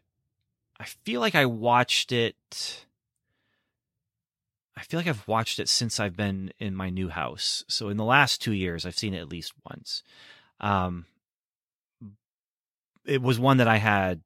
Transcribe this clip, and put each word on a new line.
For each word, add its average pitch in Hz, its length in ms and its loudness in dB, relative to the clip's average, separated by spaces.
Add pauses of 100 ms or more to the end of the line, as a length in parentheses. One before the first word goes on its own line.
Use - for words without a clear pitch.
(800)
I - 60 -14
feel - 360 -6
like 220 140 0
I 143 120 6
watched 120 680 2
it. - 760 -4 (1900)
I - 60 -16
feel - 180 -6
like 170 80 -2
I've 120 200 -4
watched 110 300 0
it - 100 -4
since - 320 0
I've 98 160 -2
been 98 420 -2
in 101 160 -4
my 95 140 -4
new 92 200 -2
house. 80 600 -4
So - 200 -4
in 101 80 -2
the 107 80 -2
last 131 360 2
two 117 120 -2
years, 87 340 -2
I've 87 100 -8
seen 104 160 -4
it 92 80 -6
at 80 80 -12
least 82 240 -12 (160)
once. - 340 -10 (580)
Um, 92 440 -2 (2000)
it 139 180 0
was 123 160 2
one 131 200 6
that 120 100 6
I 113 100 6
had 98 480 2